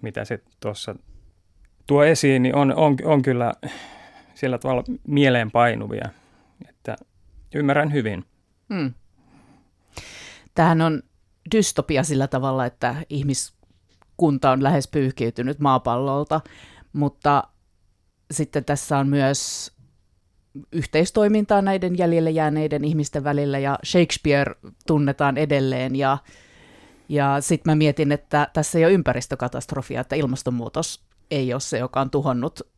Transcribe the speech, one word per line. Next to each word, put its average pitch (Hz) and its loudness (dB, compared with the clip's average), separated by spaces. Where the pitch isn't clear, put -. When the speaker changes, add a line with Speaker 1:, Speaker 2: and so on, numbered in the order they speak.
Speaker 1:
mitä 107 -8
se - -8
tuossa 104 -10
tuo 143 4
esiin, 143 4
niin 127 2
on, 139 2
on, 147 4
on 151 2
kyllä 123 0
sillä 127 -4
tavalla 127 -2
mieleenpainuvia, 117 2
että - -12
ymmärrän 147 0
hyvin. 110 -4
Speaker 2:
Hmm. 143 -4
Tämähän 165 4
on 160 0
dystopia 160 0
sillä 135 0
tavalla, 131 -2
että 123 -4
ihmiskunta - -2
on 139 2
lähes 139 2
pyyhkiytynyt 127 -2
maapallolta, 139 0
mutta 143 0
sitten 147 -4
tässä 143 -2
on 135 2
myös 139 0
yhteistoimintaa 208 2
näiden 185 -2
jäljelle 170 2
jääneiden 156 0
ihmisten 151 -2
välillä, 143 0
ja 139 -2
Shakespeare 143 2
tunnetaan 143 0
edelleen, 135 0
ja, 135 0
ja 139 2
sit 151 -2
mä 156 4
mietin, 151 2
että 147 0
tässä 160 -2
ei 160 6
ole 170 6
ympäristökatastrofia, 131 -4
että 131 -4
ilmastonmuutos 131 -4
ei 131 -2
ole 131 -4
se, - -4
joka 127 -2
on 131 -2
tuhonnut 135 -2